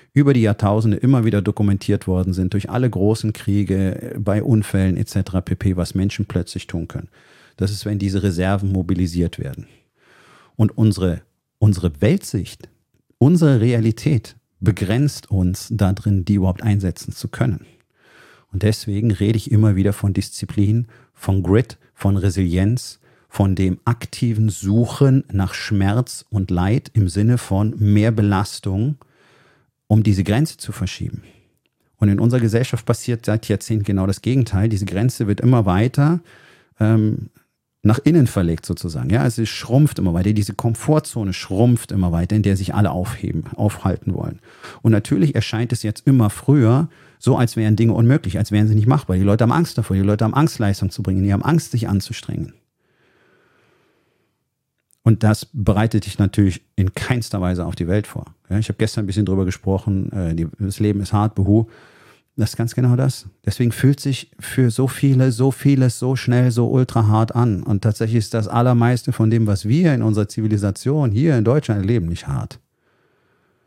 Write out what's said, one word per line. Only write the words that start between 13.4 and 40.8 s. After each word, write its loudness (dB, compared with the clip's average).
Realität 0
begrenzt -2
uns -2
da 0
drin, -2
die 2
überhaupt 0
einsetzen -2
zu -12
können. -4
Und -2
deswegen -2
rede 0
ich -8
immer 4
wieder 0
von -2
Disziplin, -2
von -2
Grit, 0
von 0
Resilienz, -2
von 2
dem 0
aktiven -2
Suchen 2
nach -2
Schmerz -2
und -4
Leid 0
im 2
Sinne 2
von -2
mehr 2
Belastung, -2
um 4
diese 2
Grenze 0
zu -12
verschieben. -8
Und 4
in 2
unserer 2
Gesellschaft 0
passiert -4
seit -2
Jahrzehnten -2
genau 0
das -2
Gegenteil. 0
Diese -2
Grenze -2
wird -2
immer 4
weiter, 2
ähm, 0
nach 4
innen 6
verlegt -2
sozusagen. -6
Ja, 2
also -2
es -2
schrumpft 2
immer 0
weiter. 0
Diese -2
Komfortzone -2